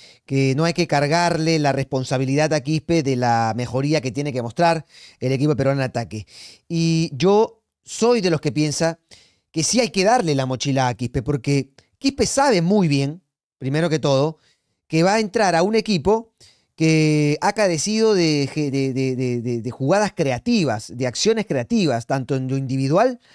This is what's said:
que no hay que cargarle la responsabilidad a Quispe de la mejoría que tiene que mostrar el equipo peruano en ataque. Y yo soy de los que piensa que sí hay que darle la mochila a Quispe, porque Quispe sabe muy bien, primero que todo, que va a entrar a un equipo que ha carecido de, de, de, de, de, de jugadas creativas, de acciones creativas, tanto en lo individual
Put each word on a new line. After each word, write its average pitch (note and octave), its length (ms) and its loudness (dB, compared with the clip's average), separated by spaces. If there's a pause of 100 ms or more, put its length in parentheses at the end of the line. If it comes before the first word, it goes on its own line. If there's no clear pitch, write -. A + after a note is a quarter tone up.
(240)
que C3+ 320 0
no D#3+ 80 0
hay E3+ 80 2
que E3+ 140 -2
cargarle D#3+ 720 2
la C#3+ 140 2
responsabilidad C3+ 840 -2
a D3 80 -2
Quispe D#3 400 0
de C3+ 140 -2
la A#2 380 0
mejoría C3 460 -2
que B2+ 100 -4
tiene C#3+ 220 -6
que B2 80 -6
mostrar D#3+ 460 0 (340)
el C3 120 -2
equipo C#3 220 2
peruano C3+ 280 0
en - 20 -2
ataque. A2 420 -8 (400)
Y E3 460 0
yo G3 500 2 (220)
soy A#3 380 0
de F3+ 80 0
los D#3 100 0
que D#3 120 -4
piensa D3+ 480 -2 (520)
que D#3+ 120 -2
sí A3 160 0
hay A#3 100 0
que F#3 140 0
darle G3+ 300 2
la C3 120 0
mochila C3 420 -2
a B2 60 -2
Quispe, A#2+ 280 -6
porque C#3 500 -2 (260)
Quispe C#4 260 0
sabe C4+ 380 2
muy F#3 260 2
bien, C#3+ 340 0 (360)
primero D3+ 320 -2
que D#3 80 0
todo, C#3+ 400 0 (480)
que D#3+ 160 2
va F#3+ 140 4
a A3+ 40 2
entrar G#3 340 0
a E3 80 4
un G#3 120 0
equipo G#3+ 580 0 (420)
que D#3 680 2
ha G3+ 140 0
carecido G#3+ 580 0
de, D#3 420 2
de, D3 160 -2
de, C3+ 220 0
de, B2+ 480 -2
de, A#2 220 -4
de A#2+ 80 -6
jugadas F3+ 440 0
creativas, C3+ 800 -2
de B2 120 -4
acciones G#3 400 0
creativas, C#3 580 0
tanto C3+ 320 -2
en C3 120 -4
lo C3+ 100 -2
individual C3+ 600 0 (160)